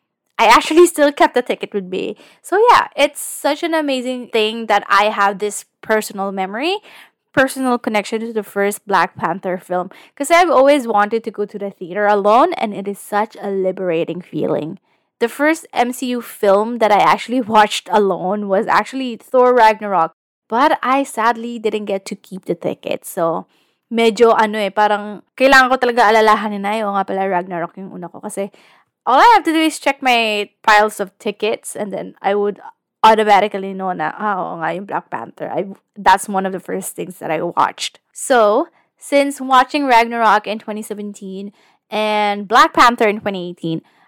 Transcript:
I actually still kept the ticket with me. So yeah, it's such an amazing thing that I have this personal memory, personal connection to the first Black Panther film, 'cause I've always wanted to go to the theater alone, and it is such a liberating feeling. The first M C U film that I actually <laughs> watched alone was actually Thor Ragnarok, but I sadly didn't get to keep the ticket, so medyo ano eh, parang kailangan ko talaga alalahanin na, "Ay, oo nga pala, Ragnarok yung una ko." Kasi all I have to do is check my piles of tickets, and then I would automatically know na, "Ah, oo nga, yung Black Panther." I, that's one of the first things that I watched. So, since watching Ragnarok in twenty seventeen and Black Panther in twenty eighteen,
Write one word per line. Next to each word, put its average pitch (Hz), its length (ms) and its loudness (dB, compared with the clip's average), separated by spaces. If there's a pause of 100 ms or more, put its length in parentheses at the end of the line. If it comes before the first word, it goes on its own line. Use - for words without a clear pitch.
(360)
I 214 140 4
actually 311 400 4
still 294 220 2
kept 294 260 2
the 254 80 0
ticket - 260 -6
with 196 140 -6
me. 185 320 -8 (240)
So - 160 -2 (100)
yeah, - 280 4
it's 294 260 0
such - 400 -4
an 330 100 -4
amazing 254 600 -4
thing 226 320 -2
that 202 240 2
I 208 240 2
have 202 240 0
this 202 260 -6 (160)
personal 208 540 -4
memory, 226 480 -4 (480)
personal 262 480 0
connection 214 420 -4
to 226 140 -10
the 214 80 -2
first 202 400 -4
Black 190 320 0
Panther 180 480 -4
film, 180 320 -6 (240)
'cause 285 160 0
I've 339 160 4
always 269 400 4
wanted 208 320 0
to 226 80 -10
go 208 160 -6
to - 100 -14
the 202 140 -8
theater 190 400 -2
alone, 208 480 4
and 208 160 -4
it 196 160 -8
is 196 80 -10
such 214 400 -6
a 208 80 -12
liberating 185 760 -4
feeling. 147 600 -6 (400)
The 233 80 0
first 311 420 -2
M 247 220 -2
C 254 240 -6
U - 20 -6
film 220 600 0
that 208 80 4
I 202 80 4
actually 190 500 2
<laughs> 220 80 0
watched 214 300 2
alone 196 640 0
was 190 160 0
actually 240 480 -2
Thor 247 400 2
Ragnarok, 208 640 2 (320)
but 277 320 2
I 269 240 -2
sadly 233 560 -4
didn't 214 240 -4
get 196 240 -6
to 208 80 -10
keep - 320 -12
the 170 80 -6
ticket, - 480 -8
so 170 400 -4 (400)
medyo 226 480 2
ano 220 240 0
eh, 196 160 -4
parang 208 480 -2 (160)
kailangan 262 320 6
ko 262 80 2
talaga 240 320 2
alalahanin 214 560 2
na, 208 80 -2
"Ay, 226 80 -4
oo 202 80 -4
nga 196 160 -2
pala, 196 240 -4
Ragnarok 175 480 -6
yung 190 160 -16
una 175 160 -14
ko." - 80 -20
Kasi 196 320 -10 (540)
all 254 160 4
I 453 160 8
have 349 80 0
to 330 80 0
do 320 80 2
is 320 160 0
check 277 240 -4
my 220 480 0 (140)
piles 214 340 4
of 190 220 -6
tickets, - 580 -6
and 202 160 -8
then 185 300 -10
I 196 100 0
would 202 240 -2 (480)
automatically 208 720 2
know 190 160 -6
na, 160 240 -6
"Ah, 196 240 -4
oo 165 240 -8
nga, 165 80 -4
yung 196 160 -10
Black 160 240 -8
Panther." - 400 -12
I, 180 160 -6 (240)
that's 196 320 0
one 196 240 -4
of 190 80 -6
the 180 40 -12
first 190 360 -10
things 175 240 -12
that - 80 -8
I 156 160 -4
watched. - 560 -4 (160)
So, 233 560 2 (240)
since 277 480 -2
watching 269 400 2
Ragnarok 233 640 2
in 208 80 -4
twenty 214 240 -10
seventeen 202 720 -12 (400)
and 208 560 -2
Black 302 240 4
Panther 240 320 4
in 208 160 0
twenty 180 320 -8
eighteen, 165 320 -6 (240)